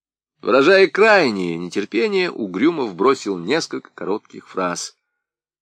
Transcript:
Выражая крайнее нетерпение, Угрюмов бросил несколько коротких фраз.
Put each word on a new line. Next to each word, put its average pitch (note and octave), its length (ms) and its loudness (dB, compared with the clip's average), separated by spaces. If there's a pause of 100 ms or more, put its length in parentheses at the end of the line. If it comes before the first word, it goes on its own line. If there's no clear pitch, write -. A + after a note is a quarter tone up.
(420)
Выражая D#3+ 460 4
крайнее B2+ 680 2
нетерпение, A2 720 -4
Угрюмов A2+ 640 -2
бросил G#2 440 0
несколько C3 500 -6
коротких - 580 -10
фраз. F2 480 -8 (680)